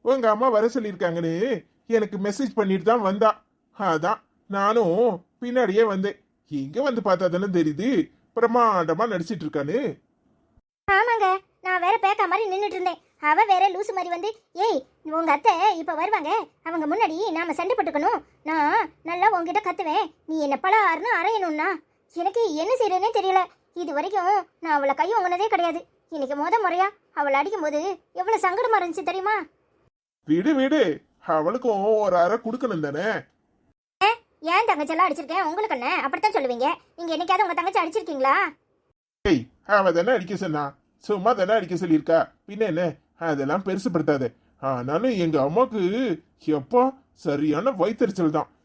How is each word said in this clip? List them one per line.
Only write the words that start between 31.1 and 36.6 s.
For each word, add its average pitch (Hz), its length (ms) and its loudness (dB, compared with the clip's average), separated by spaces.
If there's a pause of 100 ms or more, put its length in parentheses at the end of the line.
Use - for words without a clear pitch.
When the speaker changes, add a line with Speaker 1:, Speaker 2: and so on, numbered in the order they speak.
Speaker 1:
அவளுக்கும் 202 500 0 (160)
ஒரு 185 160 2
அறை 180 200 4
கொடுக்கணும் 226 480 -4
தானே? 147 220 -4 (920)
Speaker 2:
ஏ, 392 80 4 (320)
ஏன் 359 280 2
தங்கச்சியெல்லாம் 320 380 0
அடிச்சிருக்கேன், 311 400 -4
உங்களுக்கு 339 300 -4
என்ன? 247 120 -4 (120)
அப்படித்தான் 349 340 -2
சொல்லுவீங்க. 247 320 -2 (280)